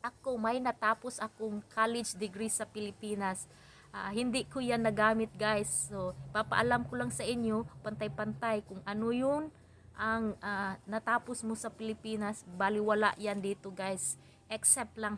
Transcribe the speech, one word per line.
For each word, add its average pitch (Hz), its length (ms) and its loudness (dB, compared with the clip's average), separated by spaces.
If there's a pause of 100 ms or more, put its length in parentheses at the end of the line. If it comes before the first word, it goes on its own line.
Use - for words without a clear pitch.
ako, 254 320 -2
may 226 240 2
natapos 233 560 0
akong 214 560 -6
college 226 480 0
degree 208 320 -2
sa 214 160 -2
Pilipinas. 202 800 -4 (480)
Ah, 196 160 -4
hindi 247 320 0
ko - 160 -6
yan 240 240 2
nagamit, 220 560 4
guys. 214 480 2
So, 185 240 -4 (240)
papaalam 233 560 4
ko 240 80 -4
lang 247 80 0
sa - 160 -4
inyo, 226 400 0 (240)
pantay-pantay, 214 800 -2
kung 196 160 -12
ano 220 320 0
yun 285 320 2 (480)
ang, 220 480 0
ah, 196 400 -2
natapos 226 640 0
mo 226 80 0
sa 220 160 -6
Pilipinas, 220 720 -4 (160)
baliwala 208 560 4
yan 202 240 -2
dito, 196 320 -4
guys. 190 480 -2 (320)
Except 220 480 2
lang 208 180 -2